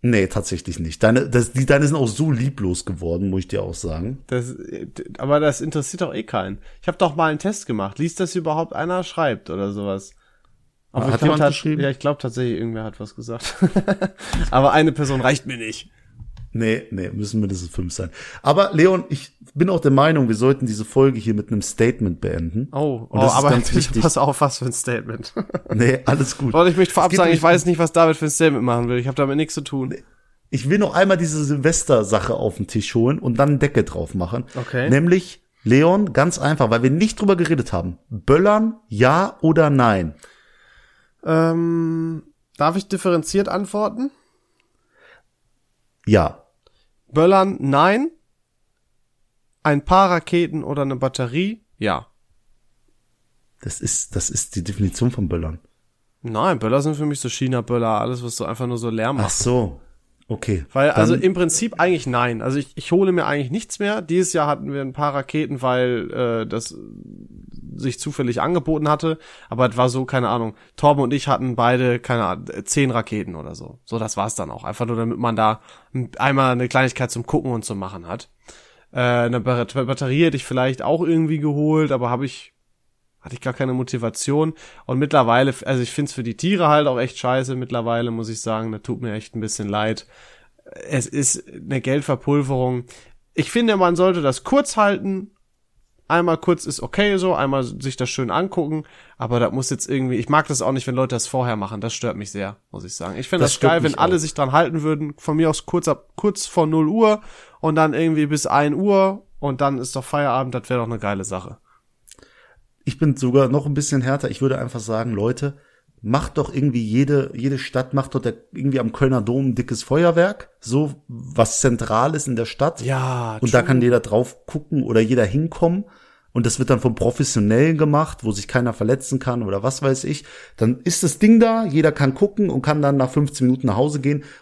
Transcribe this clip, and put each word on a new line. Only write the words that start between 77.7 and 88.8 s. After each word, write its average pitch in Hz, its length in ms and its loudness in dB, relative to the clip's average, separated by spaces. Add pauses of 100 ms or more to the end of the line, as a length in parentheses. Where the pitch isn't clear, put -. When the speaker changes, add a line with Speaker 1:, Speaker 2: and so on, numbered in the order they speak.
Speaker 2:
Machen 92 300 -10
hat. 95 220 -10 (640)
Äh, 123 80 -6
eine 120 420 0
Bat-, 123 340 -2
Batterie 135 500 0
hätte 147 120 0
ich - 80 -8
vielleicht 127 360 -2
auch 160 220 0
irgendwie 160 340 0
geholt, 151 540 2
aber 123 180 -2
hab 123 140 -2
ich, - 300 -12 (680)
hatte - 140 -16
ich - 60 -16
gar 127 120 -4
keine 131 200 -2
Motivation. 131 840 -2 (320)
Und 127 100 -2
mittlerweile, 135 560 4 (120)
also 127 180 0
ich - 80 -8
find's 143 220 -4
für 127 100 -8
die 110 140 -6
Tiere 175 320 0
halt 147 180 4
auch 131 100 0
echt 127 220 -4
scheiße 131 360 -2
mittlerweile, 120 540 -2
muss 113 200 -6
ich 110 120 -10
sagen. 110 300 -4
Das 104 100 -10